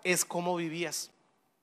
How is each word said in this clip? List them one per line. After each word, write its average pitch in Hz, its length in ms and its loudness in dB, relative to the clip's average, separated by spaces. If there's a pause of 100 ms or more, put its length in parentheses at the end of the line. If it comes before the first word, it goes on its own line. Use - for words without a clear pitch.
es 180 220 4
cómo 175 320 0
vivías. 165 560 -4 (500)